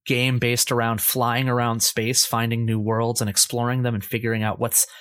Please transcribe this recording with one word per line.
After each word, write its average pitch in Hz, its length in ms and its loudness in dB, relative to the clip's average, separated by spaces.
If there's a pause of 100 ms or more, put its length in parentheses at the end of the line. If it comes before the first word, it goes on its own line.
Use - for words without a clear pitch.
game 127 340 2
based 120 320 0
around 113 280 0
flying 123 480 0
around 120 360 0
space, 120 420 2
finding 117 380 0
new 110 160 0
worlds 110 400 0
and 104 100 -2
exploring 120 520 0
them 120 120 0
and 104 100 -4
figuring 113 380 -2
out 107 160 -2
what's - 300 0 (120)